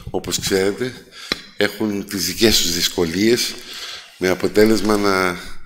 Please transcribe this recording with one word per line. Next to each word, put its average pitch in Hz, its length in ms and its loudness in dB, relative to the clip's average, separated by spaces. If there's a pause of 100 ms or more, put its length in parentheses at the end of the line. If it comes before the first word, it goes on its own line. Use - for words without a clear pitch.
(100)
όπως 92 280 -4
ξέρετε. 104 680 -2 (500)
Έχουν 101 500 0
τις 92 200 -4
δικές 104 340 4
τους 82 140 0
δυσκολίες, 90 800 0 (640)
με 92 100 0
αποτέλεσμα 104 680 4
να 95 440 0 (260)